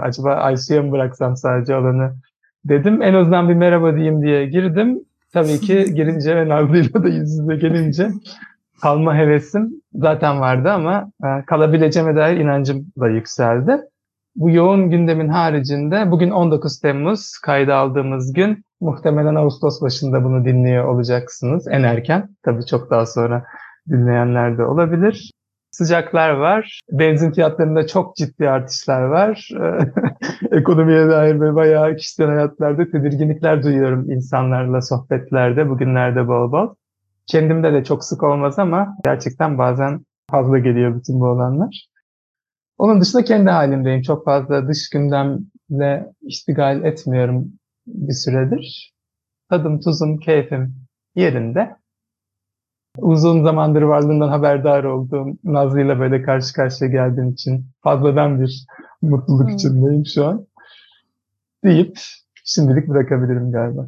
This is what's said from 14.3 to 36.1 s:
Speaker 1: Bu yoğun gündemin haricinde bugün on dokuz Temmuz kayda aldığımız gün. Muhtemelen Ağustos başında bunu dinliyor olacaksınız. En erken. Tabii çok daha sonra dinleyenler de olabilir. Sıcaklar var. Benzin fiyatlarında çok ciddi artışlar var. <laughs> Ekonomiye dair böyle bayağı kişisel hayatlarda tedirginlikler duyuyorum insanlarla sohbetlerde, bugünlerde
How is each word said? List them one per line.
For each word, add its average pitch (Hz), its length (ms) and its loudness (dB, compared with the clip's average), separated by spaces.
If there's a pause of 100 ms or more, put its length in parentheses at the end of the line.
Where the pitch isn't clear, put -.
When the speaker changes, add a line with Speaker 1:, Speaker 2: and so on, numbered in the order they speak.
Speaker 1:
Bu 170 140 0
yoğun 180 400 4
gündemin 165 400 0
haricinde 156 840 -2
bugün 175 200 2
on 175 200 2
dokuz 151 280 -2
Temmuz 151 580 -4
kayda 139 380 0
aldığımız 135 580 -2
gün. 202 320 -2 (160)
Muhtemelen 151 540 0
Ağustos 147 460 -2
başında 131 420 -2
bunu 127 220 0
dinliyor 127 400 2
olacaksınız. 123 840 -2
En 135 160 0
erken. 123 460 0 (160)
Tabii 117 200 -2
çok - 260 -4
daha 117 140 2
sonra 120 400 -2 (440)
dinleyenler 120 680 0
de 120 60 0
olabilir. 170 680 0 (400)
Sıcaklar 170 580 0
var. 160 500 0 (120)
Benzin 156 400 2
fiyatlarında 156 560 0
çok 185 280 -4
ciddi 147 340 -2
artışlar 131 520 -2
var. 175 480 0 (520)
<laughs> - 500 -6
Ekonomiye 160 560 4
dair 156 320 4
böyle 151 160 2
bayağı 156 400 4
kişisel - 320 -2
hayatlarda 147 640 0
tedirginlikler 151 720 0
duyuyorum 135 480 0
insanlarla 127 720 -2
sohbetlerde, 127 880 -2
bugünlerde 127 580 0